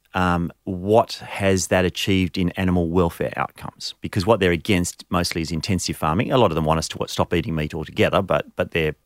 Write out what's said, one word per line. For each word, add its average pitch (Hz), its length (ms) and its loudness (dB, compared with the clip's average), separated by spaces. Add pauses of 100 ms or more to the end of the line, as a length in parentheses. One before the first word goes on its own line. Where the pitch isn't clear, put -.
(140)
um, 87 380 0 (120)
what 98 500 2
has 98 540 0
that 92 160 4
achieved 92 540 0
in 90 140 0
animal 90 360 0
welfare 85 480 0
outcomes? - 640 -8
Because 98 260 -2
what 110 140 4
they're 90 120 4
against 87 580 0
mostly 87 320 -2
is 76 100 -6
intensive 85 440 -2
farming. 82 360 0
A 135 60 4
lot 107 120 6
of 78 40 -2
them 80 100 0
want 80 140 2
us 78 100 -4
to, - 100 -12
what, - 120 -6
stop - 240 -2
eating 80 200 -2
meat 78 200 -4
altogether, 87 480 0
but, 80 340 -2
but 90 140 -2
their, 78 240 0 (120)